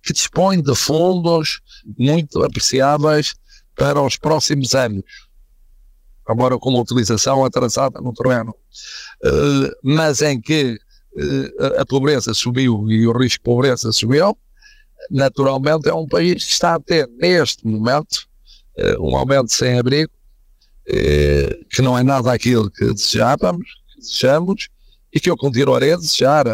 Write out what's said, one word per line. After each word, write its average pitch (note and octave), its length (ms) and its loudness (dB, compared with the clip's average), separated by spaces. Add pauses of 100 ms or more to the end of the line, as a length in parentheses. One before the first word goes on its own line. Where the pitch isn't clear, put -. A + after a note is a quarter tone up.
que - 120 -6
dispõe F#3+ 480 0
de C3+ 120 0
fundos E3 840 0 (400)
muito D3 420 0
apreciáveis D3 960 0 (400)
para C#3+ 260 0
os C3+ 160 -2
próximos D3 560 -2
anos, A2+ 300 -2 (1300)
embora B2 280 0
com C3+ 120 -4
uma B2 120 2
utilização B2 640 0
atrasada B2+ 560 -2
no B2 140 -8
terreno, A#2 420 -2 (680)
eh, C#3 480 2 (120)
mas D3+ 380 2
em C#3+ 180 0
que, C3 400 -2 (380)
eh, C#3 600 -4
a, - 40 0
a - 40 -2
pobreza C3 480 0
subiu A#2+ 560 0
e A2 160 4
o A#2 60 4
risco A#2+ 280 0
de - 40 -20
pobreza B2 480 0
subiu, D3 460 2 (760)
naturalmente C3+ 760 0
é E3 60 0
um D#3+ 140 -6
país E3+ 360 0
que - 80 -6
está E3+ 220 0
a E3 60 -2
ter, D#3 280 0 (120)
neste D#3+ 480 0
momento, A#2 600 -2 (500)
eh, - 220 0
um D#2 160 -2
aumento C3+ 300 2
de A2 80 -6
sem-abrigo, B2+ 580 0 (760)
eh, C#2+ 720 0 (100)
que - 120 -2
não B2+ 160 2
é B2 60 0
nada B2+ 300 2
aquilo A#2 380 0
que A2 220 -2
desejávamos, C3+ 720 0 (260)
que - 80 -20
desejamos, E3 680 0 (440)
e D3+ 80 0
que F3+ 80 2
eu E3 80 0
continuarei C3 560 2
a - 20 4
desejar. D3 580 2